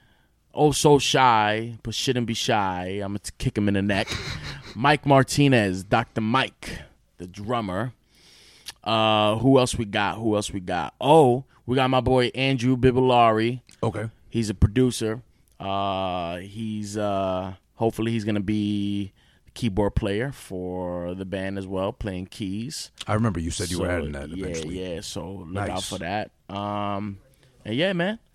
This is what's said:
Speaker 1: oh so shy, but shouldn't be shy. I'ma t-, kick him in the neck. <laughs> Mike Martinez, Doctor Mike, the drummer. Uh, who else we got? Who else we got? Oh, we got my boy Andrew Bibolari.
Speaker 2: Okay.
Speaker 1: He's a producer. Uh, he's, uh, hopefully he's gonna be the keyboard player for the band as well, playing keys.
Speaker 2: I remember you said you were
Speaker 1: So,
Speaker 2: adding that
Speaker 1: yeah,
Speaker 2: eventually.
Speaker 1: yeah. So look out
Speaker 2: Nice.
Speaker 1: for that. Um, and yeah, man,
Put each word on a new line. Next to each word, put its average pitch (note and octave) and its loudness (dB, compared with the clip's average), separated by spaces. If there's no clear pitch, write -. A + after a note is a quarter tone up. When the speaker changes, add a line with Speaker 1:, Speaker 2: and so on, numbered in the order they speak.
Speaker 1:
oh D3 4
so D3 6
shy, A2+ 4
but A2 -8
shouldn't B2 0
be A2+ -4
shy. F#2+ -2
I'ma G2+ -6
t-, - -12
kick - -4
him G2+ 2
in G2+ 2
the G2 2
neck. G2+ 0
<laughs> - -14
Mike C#3+ 2
Martinez, C3 4
Doctor A#2 -2
Mike, A2+ -2
the F2+ -12
drummer. G#2 -4
Uh, A2 4
who C3 6
else B2+ 2
we A#2+ -2
got? G2+ -2
Who G#2+ 0
else G#2 -2
we G2+ -6
got? F2 -4
Oh, C#3 6
we B2 0
got B2+ 2
my B2+ 2
boy B2+ 2
Andrew C3 0
Bibolari. B2 4
Speaker 2:
Okay. A2 -4
Speaker 1:
He's A2+ -2
a G#2 -4
producer. A2+ 2
Uh, F#2+ -4
he's, G#2 -8
uh, F#2+ -2
hopefully A2+ -2
he's A2+ -2
gonna G#2 0
be G2+ -2
the - -20
keyboard G2+ -2
player A2 -2
for F2+ -8
the F#2+ -8
band F#2+ -6
as F#2+ -8
well, F#2+ -4
playing F#2 -8
keys. G#2+ -8
Speaker 2:
I G#2 0
remember G#2+ 0
you E2 -4
said E2+ -6
you F2 -2
were F2 -2
Speaker 1:
So, F2+ -2
Speaker 2:
adding D2+ -4
that C#2 -10
Speaker 1:
yeah, F#2 -8
Speaker 2:
eventually. F2 -8
Speaker 1:
yeah. D#2+ -8
So F#2 -10
look G2 -4
out F#2+ -4
Speaker 2:
Nice. F#2 -6
Speaker 1:
for F#2+ -8
that. F#2+ -6
Um, G2+ -6
and A2 -6
yeah, F3 0
man, F#3 -2